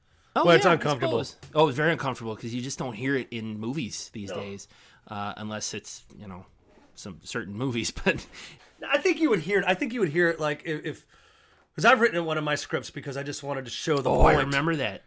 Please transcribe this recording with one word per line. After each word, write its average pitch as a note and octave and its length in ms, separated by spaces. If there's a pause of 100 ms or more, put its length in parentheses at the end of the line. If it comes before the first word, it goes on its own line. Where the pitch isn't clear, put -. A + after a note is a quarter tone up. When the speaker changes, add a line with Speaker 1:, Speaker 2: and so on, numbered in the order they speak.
(360)
Speaker 1:
Oh, D4 100
Speaker 2:
Well, E3+ 100
it's D#3+ 100
Speaker 1:
yeah, F3+ 60
I - 40
Speaker 2:
uncomfortable. B2+ 480
Speaker 1:
suppose. - 320
Oh, D#3 120
it's B2+ 100
very D#3 140
uncomfortable A#2 440
'cause A2+ 180
you B2 80
just C3 160
don't C3 160
hear C3 220
it - 160
in A2 280
movies A#2+ 540
these G#2 160
Speaker 2:
No. G#2+ 60
Speaker 1:
days, G2+ 320 (400)
uh, G#2 300
unless G#2+ 360
it's, - 300 (140)
you G2+ 100
know, F#2+ 180 (500)
some F#2 280
certain G2+ 320
movies. A#2 360
<laughs> - 140
But - 200 (600)
Speaker 2:
I C#4+ 120
think D#4 200
you D#4 120
would G3 100
hear F#3+ 180
it. F3 80
I F#3 60
think A#3 200
you B3 80
would F3 80
hear E3+ 200
it, E3 100
like, D3+ 260
if, D3+ 200
if, - 220 (680)
'cause D3+ 100
I've A#3+ 140
written A3 180
in E3+ 80
one D#3 120
of D3+ 60
my D3+ 120
scripts C#3+ 360
because C3+ 260
I C#3 60
just C#3 180
wanted C3+ 240
to A2+ 60
show - 260
the B2+ 140
Speaker 1:
Oh, - 100
I - 140
Speaker 2:
point. C#3 100
Speaker 1:
remember C#3+ 320
that. A#2 300